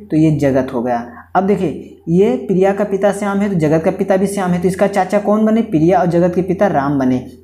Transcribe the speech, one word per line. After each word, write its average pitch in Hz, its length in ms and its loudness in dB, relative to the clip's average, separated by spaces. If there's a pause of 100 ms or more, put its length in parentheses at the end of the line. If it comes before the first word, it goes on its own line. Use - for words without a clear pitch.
तो - 140 -4
ये 156 220 4
जगत 131 340 0
हो 120 100 -4
गया। 120 240 -4 (300)
अब 196 100 2
देखिए, 180 640 -4
ये 202 280 4
प्रिया 190 340 0
का 202 120 -2
पिता 196 280 0
श्याम 196 260 -4
है, 202 100 0
तो 196 80 -2
जगत 156 280 2
का 190 80 2
पिता 190 240 0
भी 190 100 0
श्याम 185 240 -2
है, 175 100 0
तो 185 80 0
इसका 190 200 0
चाचा 196 320 0
कौन 208 260 0
बने, 220 180 2
प्रिया, 170 360 2
और 180 80 2
जगत 170 260 2
के 180 80 0
पिता 175 260 0
राम 143 300 0
बने, 127 200 0 (260)